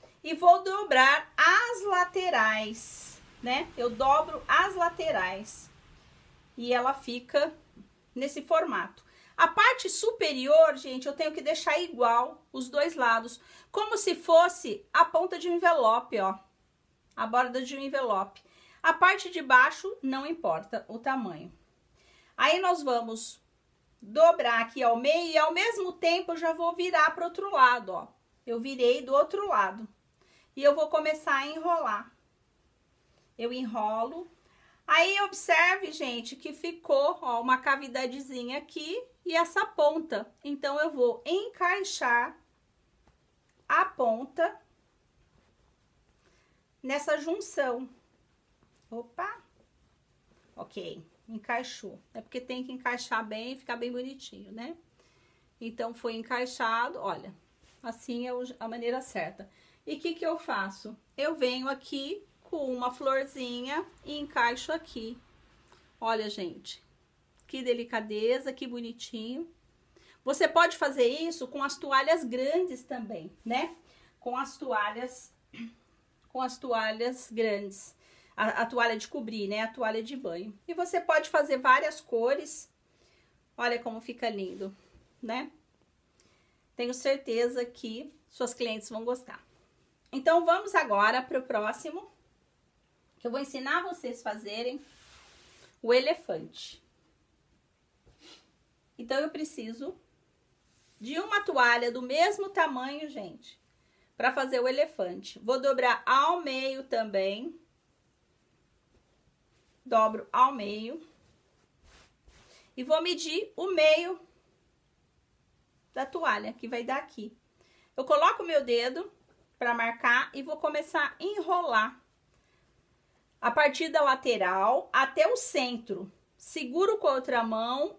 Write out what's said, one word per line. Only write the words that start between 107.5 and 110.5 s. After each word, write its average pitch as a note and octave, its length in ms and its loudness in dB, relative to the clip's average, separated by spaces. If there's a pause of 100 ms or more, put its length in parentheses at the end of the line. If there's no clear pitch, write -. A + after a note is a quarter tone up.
Dobro A3 480 2
ao C4 200 4